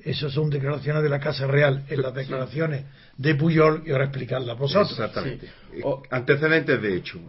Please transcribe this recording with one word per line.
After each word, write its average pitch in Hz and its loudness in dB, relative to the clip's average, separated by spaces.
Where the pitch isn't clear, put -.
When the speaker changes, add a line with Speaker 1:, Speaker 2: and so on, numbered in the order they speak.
Speaker 1:
Esas 143 -4
son 151 0
declaraciones 143 -2
de 151 2
la 139 0
Casa 139 -2
Real 139 4
en 143 -2
las 131 -2
Speaker 2:
Sí. 131 -8
Speaker 1:
declaraciones 135 -4
de 143 2
Pujol, 156 4
y 160 -4
ahora 135 2
explicadlas 123 -6
vosotros. 143 2
Speaker 3:
Exactamente. 113 -6
Speaker 2:
Sí. - -18
Speaker 3:
Eh, 87 -10
Speaker 2:
O-, - -4
Speaker 3:
antecedentes 139 2
de 98 0
hecho. 85 -10